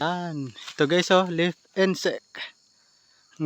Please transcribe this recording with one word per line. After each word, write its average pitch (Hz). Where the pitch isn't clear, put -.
Ayan. 160
Ito, -
guys, 175
oh, 185
leaf 170
insect. 190
Ang 156